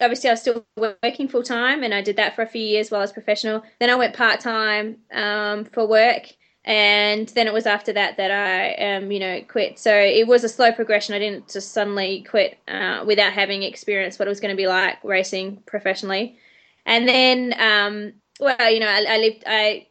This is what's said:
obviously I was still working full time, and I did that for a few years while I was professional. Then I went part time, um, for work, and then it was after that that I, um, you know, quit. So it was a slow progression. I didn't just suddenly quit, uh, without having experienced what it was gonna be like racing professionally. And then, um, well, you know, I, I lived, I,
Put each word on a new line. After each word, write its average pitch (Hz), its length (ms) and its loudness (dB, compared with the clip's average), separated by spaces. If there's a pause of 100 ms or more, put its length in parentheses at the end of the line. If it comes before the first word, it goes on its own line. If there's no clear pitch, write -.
obviously 247 300 2
I - 20 4
was 226 80 -2
still 233 240 -2 (120)
working 226 520 -4
full 240 140 -2
time, 254 400 -2
and 220 100 -4
I 202 80 -2
did 202 160 -4
that 208 180 0
for 233 60 -4
a 226 80 -4
few 226 140 -8
years 214 280 -2
while 202 120 -2
I - 20 -2
was 208 80 -6
professional. 220 500 -4 (180)
Then 240 100 4
I 247 60 4
went 233 180 0
part 226 260 2
time, 220 560 -2 (160)
um, 208 540 -4
for 220 200 -2
work, 220 360 6 (420)
and 208 640 2
then 226 180 0
it 208 40 -2
was 220 140 0
after 208 260 0
that 202 260 -2
that 190 120 -2
I, 196 440 0 (200)
um, 196 160 -6
you 202 80 -2
know, 185 300 -6
quit. - 320 -4
So 220 120 2
it 208 360 4
was 240 160 6
a 220 40 -2
slow 233 220 4
progression. 220 420 -2
I 202 60 -4
didn't 202 300 -6
just 196 240 -12
suddenly 202 500 -4
quit, - 340 0 (120)
uh, 185 360 -6
without 202 280 2
having 196 320 -2
experienced 196 560 -6
what 196 60 -2
it - 20 -2
was 202 100 -4
gonna 202 160 -4
be 190 140 -2
like 185 340 0
racing 190 640 -4
professionally. 196 720 -6 (480)
And 233 220 2
then, 254 500 2
um, 208 540 0 (260)
well, 247 340 2
you 226 60 2
know, 214 100 0
I, 208 200 0
I 220 100 2
lived, 220 260 0
I, 214 460 -2